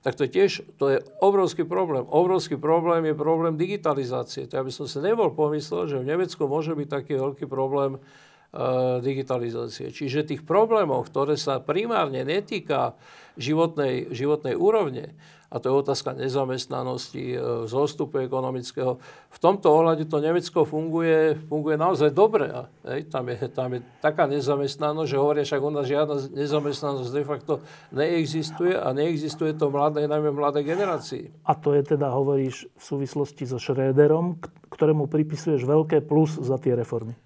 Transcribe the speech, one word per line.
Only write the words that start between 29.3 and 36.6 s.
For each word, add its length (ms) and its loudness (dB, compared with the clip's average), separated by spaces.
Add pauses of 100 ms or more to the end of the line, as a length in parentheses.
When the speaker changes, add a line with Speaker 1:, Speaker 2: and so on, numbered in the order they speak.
Speaker 1:
to 160 0
mladé, 320 2
najmä 240 2
mladé 320 0
generácii. 720 -4 (160)
Speaker 2:
A 80 2
to 160 0
je 80 4
teda, 320 0
hovoríš, 560 0
v 160 -20
súvislosti 640 -6
so 80 -4
Schröderom, 800 4
k-, 160 -16 (160)
ktorému 400 2
pripisuješ 560 0
veľké 400 4
plus 320 2
za 240 -2